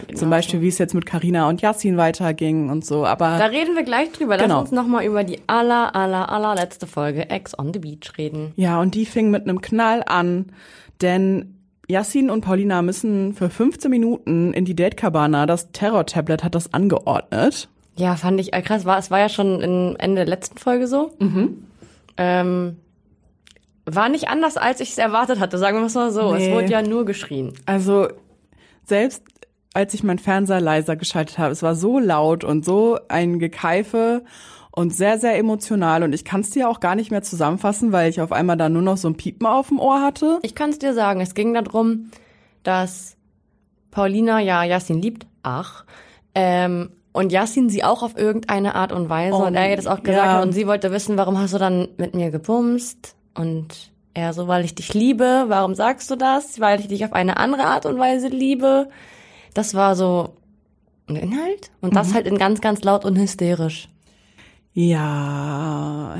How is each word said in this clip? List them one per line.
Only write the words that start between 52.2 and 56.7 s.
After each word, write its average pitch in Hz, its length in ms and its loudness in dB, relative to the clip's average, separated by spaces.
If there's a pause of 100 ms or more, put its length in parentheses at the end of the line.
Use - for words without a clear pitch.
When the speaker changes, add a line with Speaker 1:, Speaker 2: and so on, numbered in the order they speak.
Speaker 1:
gebumst? 240 840 -2 (200)
Und 160 540 -8 (240)
er 165 180 -4
so, 175 140 -6
weil 180 180 2
ich 165 120 -6
dich - 180 -10
liebe. 254 540 4
Warum 196 260 2
sagst 226 360 -2
du 269 60 -2
das? 262 440 0
Weil 208 200 4